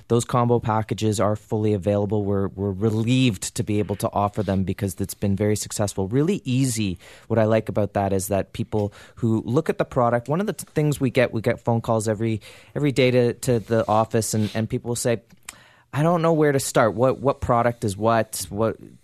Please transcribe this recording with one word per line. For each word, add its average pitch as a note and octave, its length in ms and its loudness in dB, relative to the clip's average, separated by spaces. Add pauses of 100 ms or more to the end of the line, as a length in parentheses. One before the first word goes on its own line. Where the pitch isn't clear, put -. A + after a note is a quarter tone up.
those A#2 160 2
combo A#2+ 340 2
packages G#2+ 640 -2
are G#2+ 160 0
fully G#2+ 360 -2
available. G#2 520 0
We're, G2 240 0
we're G2+ 220 -4
relieved A2+ 840 0
to A2+ 80 -2
be G#2 160 -2
able G2+ 180 -2
to - 140 -2
offer G2+ 320 0
them F#2+ 220 0
because F#2+ 340 -4
it's G2 140 -6
been G2 240 -2
very G#2 180 2
successful. G2 540 -4
Really D3+ 340 0
easy. A#2 540 0 (300)
What A2 120 2
I A2 60 4
like A2 240 2
about G2+ 240 -2
that G2 180 0
is F#2+ 160 -2
that F#2+ 240 -2
people G#2+ 400 -4 (240)
who A2+ 300 0
look C3 240 0
at - 80 -2
the A2+ 80 -2
product, A#2+ 420 0
one D#3+ 140 -2
of G#3+ 60 -4
the A#3 60 -2
t-, - 200 -14
things D3+ 260 0
we C3 120 0
get, B2 200 2
we A2+ 80 -4
get A2+ 220 -2
phone A#2 180 0
calls A2+ 300 0
every, A2 320 -2 (340)
every C#3+ 160 0
day B2+ 200 4
to, A#2+ 220 4
to A#2+ 260 0
the A2 280 0
office, A2 460 2
and, G#2+ 200 0
and A2 140 -2
people A#2+ 220 -6
will A#2+ 80 -4
say, A#2 240 0 (720)
"I C#3 100 0
don't E3+ 180 2
know E3 120 4
where D3+ 180 4
to C#3 80 2
start. A#2+ 340 2
What, B2 260 2
what C3+ 200 0
product A#2+ 460 0
is G2 100 -2
what? A2 540 0
What," G#2 260 -2 (280)